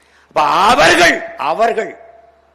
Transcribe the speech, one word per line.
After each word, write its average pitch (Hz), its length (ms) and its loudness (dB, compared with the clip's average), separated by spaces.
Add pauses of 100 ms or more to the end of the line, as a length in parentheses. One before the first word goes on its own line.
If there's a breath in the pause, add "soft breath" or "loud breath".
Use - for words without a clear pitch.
(280 soft breath)
அப்ப 156 140 -4
அவர்கள், 175 920 2
அவர்கள், 190 640 -4 (580)